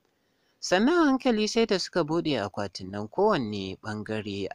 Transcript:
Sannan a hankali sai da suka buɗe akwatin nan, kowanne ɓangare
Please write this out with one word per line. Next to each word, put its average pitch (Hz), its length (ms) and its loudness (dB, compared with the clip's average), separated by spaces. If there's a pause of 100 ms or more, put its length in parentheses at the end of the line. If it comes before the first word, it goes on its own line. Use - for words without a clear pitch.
(600)
Sannan 226 400 4
a 311 100 6
hankali 226 380 2
sai 226 160 2
da 196 140 2
suka - 260 -2
buɗe 156 340 0
akwatin 101 520 -6
nan, 104 180 -8
kowanne 107 720 0
ɓangare 107 720 -6